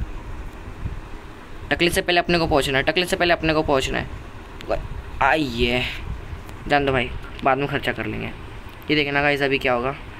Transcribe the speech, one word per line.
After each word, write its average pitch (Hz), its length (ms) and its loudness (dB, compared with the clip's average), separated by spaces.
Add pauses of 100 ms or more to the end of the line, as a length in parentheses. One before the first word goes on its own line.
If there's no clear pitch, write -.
(1700)
टकले 170 200 4
से 180 120 2
पहले 175 180 4
अपने 175 180 4
को 165 80 4
पहुँचना 139 320 4
है, 135 60 4
टकले 160 220 2
से 190 100 0
पहले 175 160 4
अपने 160 220 4
को 156 80 4
पहुँचना 135 360 2
है। - 800 -6 (440)
आइए, 123 600 2 (840)
जान 143 180 4
दो 139 60 4
भाई, 123 180 2 (340)
बाद 135 140 6
में 143 100 0
खर्चा 135 240 0
कर 110 140 -4
लेंगे। 113 200 -4
ये - 680 -4
देखना 143 260 2
guys 143 200 4
अभी 135 160 2
क्या 131 140 2
होगा। 123 220 0 (260)